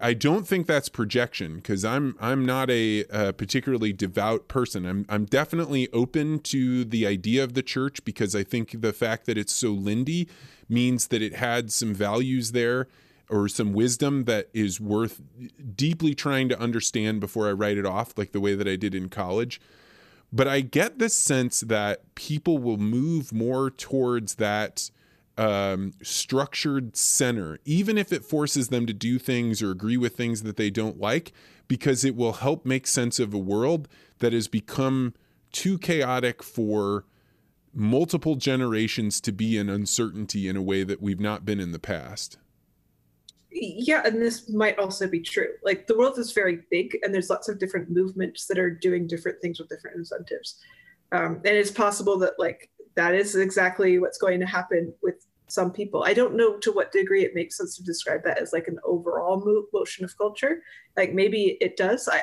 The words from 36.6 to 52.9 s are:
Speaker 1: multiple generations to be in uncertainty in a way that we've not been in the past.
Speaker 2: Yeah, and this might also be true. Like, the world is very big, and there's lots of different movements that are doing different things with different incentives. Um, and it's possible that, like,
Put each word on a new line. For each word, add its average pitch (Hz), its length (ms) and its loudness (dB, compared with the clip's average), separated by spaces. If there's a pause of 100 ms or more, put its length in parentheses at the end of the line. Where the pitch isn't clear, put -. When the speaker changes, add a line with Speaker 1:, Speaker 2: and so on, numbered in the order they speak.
Speaker 1:
multiple 143 640 2
generations 117 840 0
to 110 100 -2
be 110 240 0
in 101 140 0
uncertainty 101 760 -2
in 95 100 -2
a 95 60 -2
way 95 220 0
that 98 160 -4
we've 98 200 -2
not 104 240 -2
been 104 140 -2
in 90 140 -6
the 82 60 -10
past. - 600 -10 (1160)
Speaker 2:
Yeah, 254 480 0
and 226 160 2
this 226 300 -2
might 214 300 2
also 190 260 -2
be 175 140 0
true. - 300 -2 (120)
Like, 190 240 0
the 220 100 4
world 262 220 4
is 226 140 -6
very 180 300 0 (100)
big, 185 300 0
and 196 120 -2
there's 185 160 0
lots - 180 -2
of 202 120 -6
different 170 280 -4
movements 185 580 -2
that 185 120 -2
are 185 100 2
doing 175 380 0
different 170 340 -6
things 170 200 -6
with 160 80 -14
different - 280 -14
incentives. - 640 -10 (540)
Um, 165 320 0
and 208 120 4
it's 202 140 4
possible 202 480 2
that, 185 180 2
like, - 320 -4 (280)